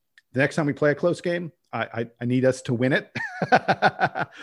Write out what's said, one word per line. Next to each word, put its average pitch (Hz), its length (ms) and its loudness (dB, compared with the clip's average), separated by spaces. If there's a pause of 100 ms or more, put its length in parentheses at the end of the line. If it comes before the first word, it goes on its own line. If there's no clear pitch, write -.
(320)
the 127 80 0
next 139 140 2
time 160 100 0
we 143 80 0
play 147 200 2
a - 20 2
close 170 260 0
game, 175 320 -6 (220)
I, 117 80 -2
I, 117 240 -6 (160)
I - 20 -6
need 127 220 2
us 131 160 2
to 127 120 -2
win 127 200 2
it. - 200 -2 (360)
<laughs> - 800 0 (140)